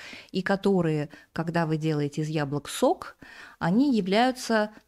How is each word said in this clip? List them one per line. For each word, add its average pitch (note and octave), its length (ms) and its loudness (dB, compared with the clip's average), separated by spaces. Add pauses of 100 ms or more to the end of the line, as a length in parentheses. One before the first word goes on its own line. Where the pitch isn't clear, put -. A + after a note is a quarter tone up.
(320)
и F#3+ 120 -2
которые, F3 680 2 (240)
когда E3 340 0
вы D#3 100 0
делаете D3+ 460 -2
из D3+ 60 -4
яблок D3 400 -4
сок, - 480 0 (420)
они A#3+ 380 2
являются G#3+ 760 0 (160)